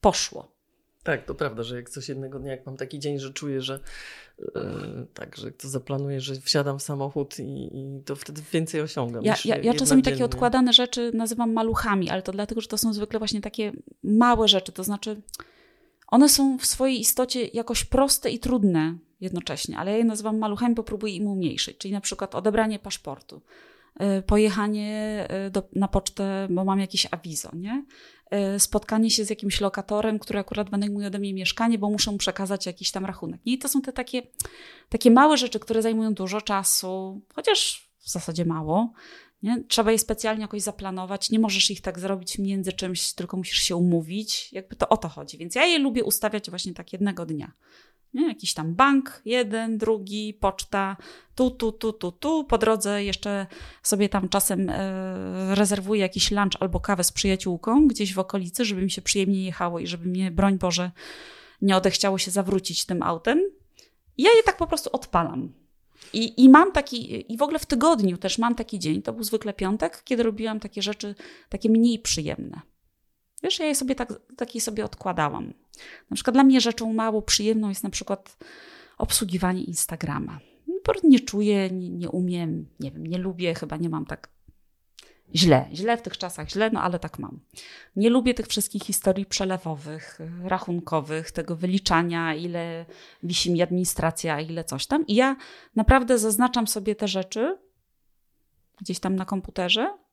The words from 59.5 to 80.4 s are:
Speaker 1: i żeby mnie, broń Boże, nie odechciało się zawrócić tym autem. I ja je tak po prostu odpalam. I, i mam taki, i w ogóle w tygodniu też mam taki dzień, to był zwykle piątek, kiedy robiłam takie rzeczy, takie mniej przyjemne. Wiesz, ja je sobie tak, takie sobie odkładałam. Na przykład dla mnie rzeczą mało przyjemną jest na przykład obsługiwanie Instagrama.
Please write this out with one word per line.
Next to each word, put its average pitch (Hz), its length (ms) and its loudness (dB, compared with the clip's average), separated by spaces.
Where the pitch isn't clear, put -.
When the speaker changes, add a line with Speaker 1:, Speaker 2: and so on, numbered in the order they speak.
Speaker 1:
i 175 80 -6
żeby 170 220 -6
mnie, 185 220 0
broń 190 260 4
Boże, 180 340 0
nie 196 160 6
odechciało 190 400 2
się 190 140 -4
zawrócić 190 540 0
tym 175 180 -2
autem. 180 360 2
I 254 60 2
ja 415 80 10
je 453 120 10
tak 403 140 2
po 330 100 -2
prostu - 260 -4
odpalam. 170 600 -2
I, 226 300 4
i 262 60 12
mam 330 220 12
taki, 233 600 -4
i 226 40 -8
w 247 40 0
ogóle 302 180 0
w - 60 -8
tygodniu 214 520 4
też 185 200 -4
mam 233 180 2
taki 214 240 -6
dzień, 175 220 0
to 226 120 -6
był 220 100 -8
zwykle 214 300 -2
piątek, 214 500 -2
kiedy 233 200 0
robiłam 220 360 -2
takie 202 220 -10
rzeczy, 208 340 -6
takie 214 200 -2
mniej 226 300 6
przyjemne. - 600 -4
Wiesz, 370 160 -2
ja 320 60 0
je 294 100 2
sobie 262 200 -2
tak, 233 180 -6
takie 240 240 -6
sobie 214 240 -4
odkładałam. - 680 -4
Na 202 60 -4
przykład 247 200 0
dla 269 80 8
mnie 262 180 8
rzeczą 226 320 -2
mało 220 280 0
przyjemną 214 480 0
jest 190 140 -6
na 202 60 -6
przykład - 480 -8
obsługiwanie 185 680 -2
Instagrama. 160 760 -6